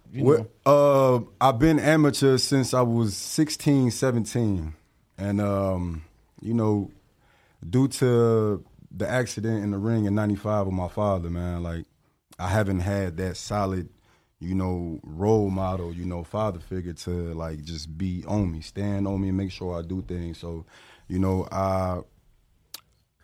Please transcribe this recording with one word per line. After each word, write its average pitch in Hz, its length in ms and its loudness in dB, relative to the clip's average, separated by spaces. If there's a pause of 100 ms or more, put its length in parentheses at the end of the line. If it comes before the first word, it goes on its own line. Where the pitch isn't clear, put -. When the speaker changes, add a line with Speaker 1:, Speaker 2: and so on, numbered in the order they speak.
(120)
Speaker 1:
you 127 120 -4
Speaker 2:
Well, 120 240 4 (180)
Speaker 1:
know. 135 600 6 (140)
Speaker 2:
uh, 123 60 6
I've 123 120 2
been 156 200 6
amateur 139 580 4
since 131 360 0
I 127 80 4
was 117 340 2
sixteen, 143 760 2
seventeen. 110 840 0 (440)
And, 101 240 -2
um, 95 640 -2 (380)
you 110 120 -4
know, 107 360 2 (800)
due 127 200 4
to 117 720 2 (320)
the 98 140 -4
accident 113 540 -2
in 104 80 -2
the 101 60 -2
ring 107 280 0
in 101 100 0
ninety-five 104 520 0
with 95 80 -2
my 90 120 -2
father, 95 420 -2
man, 87 340 -4
like, 85 220 -8 (540)
I 90 80 -4
haven't 98 320 0
had 95 380 -2
that 92 180 -4
solid, 95 540 -4 (500)
you 90 160 -4
know, 90 480 -4
role 101 460 2
model, 92 440 -4
you 87 120 -8
know, 87 180 -6
father 104 360 -4
figure 87 340 -8
to, 85 400 -6
like, 80 300 -8
just 80 340 -10
be 90 280 -4
on 95 280 0
me, 80 80 -10
stand 101 440 -6
on 98 140 -2
me 98 80 -2
and 95 100 0
make 95 140 -4
sure 90 260 -8
I 85 40 -6
do 90 200 -6
things. 87 380 -8
So, 82 260 -12 (440)
you 90 100 -2
know, 95 320 0
I, 95 480 -2 (1200)